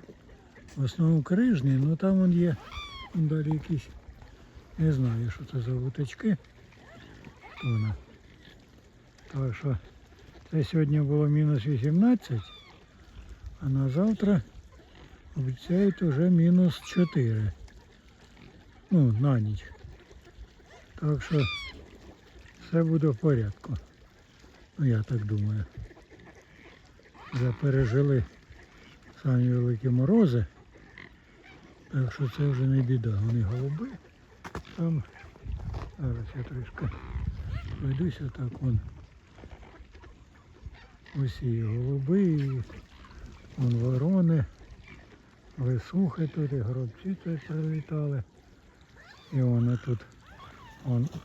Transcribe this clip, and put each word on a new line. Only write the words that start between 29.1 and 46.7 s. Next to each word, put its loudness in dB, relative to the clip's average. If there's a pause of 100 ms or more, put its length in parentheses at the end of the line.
самі 2
великі 0
морози. 4 (1500)
Так -2
що -2
це 0
вже 0
не 4
біда. 0
Вони 0
голуби. -2 (880)
Там 0 (960)
зараз -4 (120)
я -8
трішки -8 (880)
пройдуся, -4
так -6
вон. 0 (2250)
Усі -4
і 0
голуби, 0
і 0 (920)
вон 2
ворони, 2 (1120)
лисухи 0
тут, -2
і -2
горобці -4